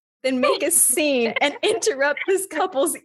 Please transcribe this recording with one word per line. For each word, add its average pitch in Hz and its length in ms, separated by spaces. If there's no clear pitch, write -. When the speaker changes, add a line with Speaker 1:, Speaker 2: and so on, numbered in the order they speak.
Speaker 1:
than 262 160
make 269 220
a 294 80
scene 269 720
and 285 180
Speaker 2:
<laughs> - 40
Speaker 1:
interrupt 294 640
this 370 180
couple's 294 600